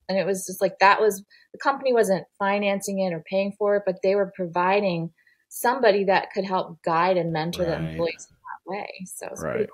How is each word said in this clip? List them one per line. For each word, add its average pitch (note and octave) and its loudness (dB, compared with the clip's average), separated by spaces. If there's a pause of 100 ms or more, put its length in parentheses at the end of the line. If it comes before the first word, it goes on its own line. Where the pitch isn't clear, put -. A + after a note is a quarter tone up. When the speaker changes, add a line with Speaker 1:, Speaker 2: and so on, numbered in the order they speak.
Speaker 1:
And F#3+ -2
it F3+ 0
was F#3+ -2
just, F#3 -8
like, F#3 -2
that G3 6
was, G#3 2 (280)
the - -18
company C4+ 0
wasn't F#3+ 2 (120)
financing G3 -2
it F#3 0
or D#3+ -6
paying G3 -2
for G#3 2
it, G3+ 0
but F#3 -2
they F#3+ 2
were G3 0
providing F3+ 0 (380)
somebody A#3 2
that F#3 2
could G3 -2
help F#3 -4
guide F3 2
and E3 0
mentor E3+ -2
the E3 0
Speaker 2:
Right. D#3+ -4
Speaker 1:
employees E3 -6
in - -20
that - -14
way. F#3+ -10
So - -14
it's - -12
pretty - -4
Speaker 2:
Right. - -2